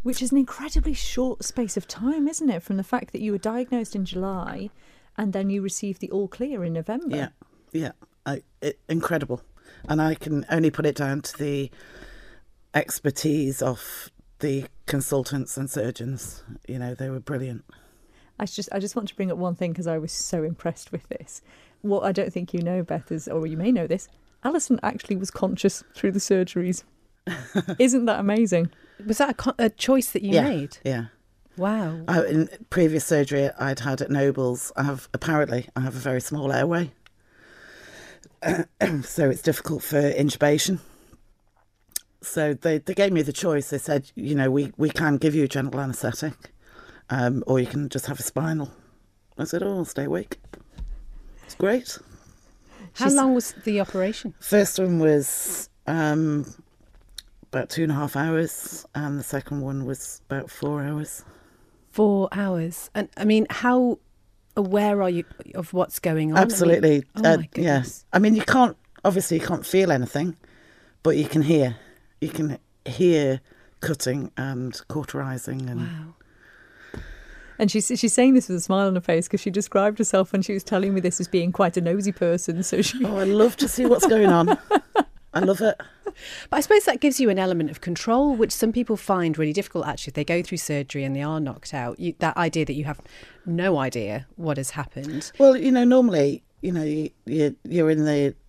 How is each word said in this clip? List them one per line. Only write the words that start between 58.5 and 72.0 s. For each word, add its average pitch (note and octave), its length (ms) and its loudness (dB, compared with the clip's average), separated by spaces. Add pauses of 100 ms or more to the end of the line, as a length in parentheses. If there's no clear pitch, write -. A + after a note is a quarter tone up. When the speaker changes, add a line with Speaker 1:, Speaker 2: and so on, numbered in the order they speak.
Speaker 2:
and C#3+ 240 -4
the C#3 60 -6
second C#3+ 360 -6
one C3+ 240 -6
was - 440 -10
about C#3 220 -8
four D3 320 -4
hours. D3+ 420 -8 (680)
Speaker 3:
Four G3+ 400 4
hours. F3 600 -4
And, - 220 -4
I F#3+ 80 -6
mean, G#3+ 260 6
how B3 480 2 (580)
aware G3+ 460 2
are F#3 80 2
you E3+ 140 -2 (300)
of F3 180 -8
what's - 280 -2
going D#3 320 2
on? E3 60 6
I - 20 8
mean, A#3 100 6
Speaker 2:
Absolutely. E3+ 540 6 (120)
Speaker 3:
oh A3 40 -6
Speaker 2:
Uh, - 20 0
Speaker 3:
my E3 80 6 (240)
Speaker 2:
yeah. D3+ 240 2
Speaker 3:
goodness. - 340 -6
Speaker 2:
I F#3 60 4
mean, G#3+ 160 6
you G#3+ 80 2
can't, B3 340 4 (280)
obviously F3 340 2
you - 80 -4
can't E3+ 180 -4
feel F#3 280 4
anything, C#3+ 440 -2 (680)
but D3+ 120 4
you D3 100 2
can D#3 160 2
hear. C#3 340 4 (440)